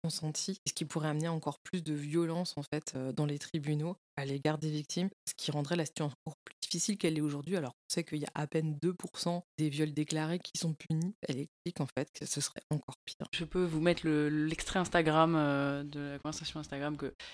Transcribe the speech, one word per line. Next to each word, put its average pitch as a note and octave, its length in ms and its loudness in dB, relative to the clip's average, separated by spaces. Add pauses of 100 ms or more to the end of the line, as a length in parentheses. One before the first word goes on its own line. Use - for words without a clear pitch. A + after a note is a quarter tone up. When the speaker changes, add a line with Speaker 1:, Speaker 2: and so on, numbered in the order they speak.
Speaker 1:
consenti, D#3+ 540 -2 (100)
ce - 60 -2
qui - 140 -4
pourrait D#3 220 0
amener D3+ 200 0
encore D#3+ 340 -2
plus F3+ 200 -4
de D#3 100 -4
violence E3 640 0
en C#3+ 60 -4
fait, - 340 -4
euh, C3 160 -2
dans D3+ 140 2
les D3 120 0
tribunaux D3+ 580 0 (200)
à C#3 80 -4
l'égard C#3 320 2
des D3+ 140 -2
victimes, D3+ 400 0 (180)
ce - 80 -2
qui - 140 -4
rendrait D3 260 0
la E3 80 4
situation D3 400 -2
encore D#3 200 -8
plus - 180 -18
difficile G3 340 0
qu'elle D#3+ 220 4
est D3 40 2
aujourd'hui. D3 340 -2
Alors C#3+ 160 -2
on - 200 -6
sait E3+ 120 0
qu'il D#3 140 -4
y D3 60 -2
a - 100 -4
à D3+ 120 -2
peine D#3 340 0
deux F3 140 2
pour - 240 -10
cent F3 260 0 (140)
des D#3 100 2
viols D3+ 240 0
déclarés D#3 460 0
qui - 200 -8
sont E3 140 0
punis. E3 420 -2 (140)
Elle C3 120 0
explique - 400 -6
en C#3+ 60 0
fait - 220 -2 (100)
que D3 60 -6
ce - 160 -2
serait - 300 -4
encore - 340 -4
pire. - 300 -10
Speaker 2:
Je E3+ 100 -2
peux F3+ 200 0
vous D#3+ 180 2
mettre E3+ 240 4
le, D3+ 240 4
l'extrait D#3 480 0
Instagram, E3 580 6
euh, C#3+ 460 2
de C#3+ 180 -8
la C#3+ 180 -6
conversation D3+ 400 -6
Instagram D3 380 -4
que, C#3 180 -4 (200)